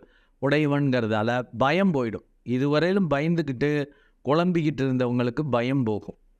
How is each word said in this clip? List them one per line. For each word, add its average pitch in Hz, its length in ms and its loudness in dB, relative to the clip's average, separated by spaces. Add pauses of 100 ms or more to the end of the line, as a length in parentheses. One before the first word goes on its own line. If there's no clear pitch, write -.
(420)
உடையவன்கிறதால 127 1080 0 (100)
பயம் 165 360 2
போயிடும். 113 300 -4 (200)
இதுவரையிலும் 151 640 0
பயந்துக்கிட்டு 147 760 -2 (380)
குழம்பிக்கிட்டு 165 580 0
இருந்தவங்களுக்கு 123 580 0 (100)
பயம் 123 320 0
போகும். 107 340 -4 (240)